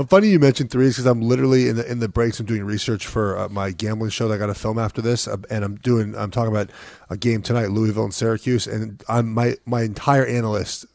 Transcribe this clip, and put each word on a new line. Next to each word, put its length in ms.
Funny 220
you 100
mentioned 320
threes 240
'cause 100
I'm 160
literally 460
in 80
the, 160
in 80
the 80
breaks. 320
I'm 60
doing 180
research 420
for, 320
uh, 120
my 220
gambling 400
show 180
that 60
I 20
gotta 180
film 240
after 220
this, 260
uh, 80
and 160
I'm 100
doing, 400
I'm 160
talking 200
about 200
a 80
game 240
tonight, 280
Louisville 360
and 80
Syracuse, 520
and 440
I'm, 240
my, 320
my 160
entire 440
analyst, 680